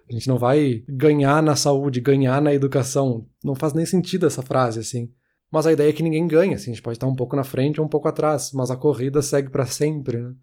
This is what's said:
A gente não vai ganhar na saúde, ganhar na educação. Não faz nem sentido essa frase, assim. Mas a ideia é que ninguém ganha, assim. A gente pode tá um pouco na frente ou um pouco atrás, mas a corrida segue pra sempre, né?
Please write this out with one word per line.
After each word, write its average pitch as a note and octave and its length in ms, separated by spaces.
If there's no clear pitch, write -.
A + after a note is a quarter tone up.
A A#2+ 40
gente A#2 160
não B2+ 100
vai B2+ 480
ganhar D3 560
na D3+ 140
saúde, C#3 440
ganhar C#3 420
na D3 100
educação. C3+ 720
Não C#3 120
faz D3 180
nem D#3+ 140
sentido F3+ 400
essa C#3 160
frase, B2+ 380
assim. A#2+ 300
Mas D#3+ 160
a D#3+ 60
ideia D3 160
é D3+ 40
que D3+ 100
ninguém E3 240
ganha, D#3+ 300
assim. A#2+ 140
A A#2 40
gente - 80
pode A#2 160
tá C3 80
um C3 80
pouco C3 200
na C3+ 100
frente D3 360
ou D#3 60
um - 20
pouco D3 180
atrás, D3+ 460
mas C3 180
a B2+ 60
corrida C3+ 460
segue C3+ 280
pra C#3 140
sempre, C3+ 540
né? B2 240